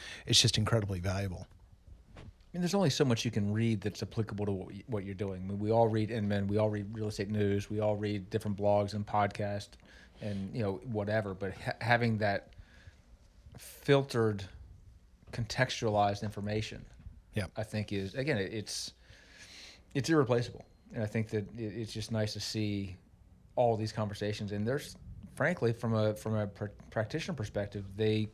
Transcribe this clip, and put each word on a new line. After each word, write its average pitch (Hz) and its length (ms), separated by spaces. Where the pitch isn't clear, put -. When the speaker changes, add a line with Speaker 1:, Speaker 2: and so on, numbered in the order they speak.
Speaker 1:
it's 120 120
just - 200
incredibly 104 420
valuable. 95 460
Speaker 2:
I - 20
mean, 175 80
there's 175 140
only 185 160
so 143 160
much 117 180
you 117 60
can 104 200
read 110 300
that's 101 220
applicable 104 420
to 101 80
what, 95 160
y-, 98 200
what 104 160
you're 98 100
doing. 95 280
I 92 60
mean, 101 100
we 107 120
all 113 180
read 107 220
Inman, 101 380
we 104 100
all 107 100
read 104 260
Real 110 140
Estate 104 220
News, 101 400
we 107 100
all 107 160
read 104 320
different 104 300
blogs 101 340
and 104 140
podcasts, 101 640
and, 98 340
you 123 80
know, 98 180
whatever, 104 420
but 95 200
ha-, - 260
having 117 380
that 101 300
filtered, 117 840
contextualized 107 880
information, 107 640
Speaker 1:
Yeah. 104 120
Speaker 2:
I 110 60
think 104 300
is, 98 220
again, 135 240
it, 92 140
it's, - 400
it's 139 140
irreplaceable. 127 560
And 117 80
I 107 40
think 110 240
that 107 140
it, 107 160
it's 107 180
just 110 180
nice 107 220
to 104 80
see 101 560
all 120 200
these 110 160
conversations. 104 600
And 104 140
there's, 143 300
frankly, 135 380
from 113 220
a, 107 200
from 110 220
a 107 100
pr-, 104 200
practitioner 147 440
perspective, 104 500
they 110 380